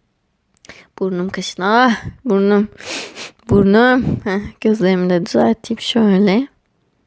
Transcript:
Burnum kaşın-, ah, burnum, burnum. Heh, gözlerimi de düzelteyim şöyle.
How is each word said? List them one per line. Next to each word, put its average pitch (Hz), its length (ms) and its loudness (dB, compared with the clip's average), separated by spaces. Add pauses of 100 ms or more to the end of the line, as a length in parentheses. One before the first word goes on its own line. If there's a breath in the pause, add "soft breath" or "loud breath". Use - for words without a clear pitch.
(1000 loud breath)
Burnum 185 300 -4
kaşın-, - 340 -10
ah, 226 420 2 (200 loud breath)
burnum, 202 440 2 (840 loud breath)
burnum. 220 760 4
Heh, 196 160 -4 (200)
gözlerimi 185 500 0
de 175 160 0
düzelteyim 226 540 -2
şöyle. 208 680 0 (580)